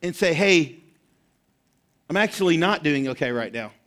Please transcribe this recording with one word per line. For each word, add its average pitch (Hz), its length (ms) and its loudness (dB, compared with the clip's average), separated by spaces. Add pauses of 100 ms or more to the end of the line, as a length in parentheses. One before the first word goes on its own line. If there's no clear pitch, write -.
and 175 140 -6
say, 180 160 2
"Hey, 170 460 2 (1300)
I'm 170 80 -2
actually 196 400 0
not 180 260 0
doing 143 260 0
okay 127 220 -4
right 117 220 -4
now 110 200 -10 (140)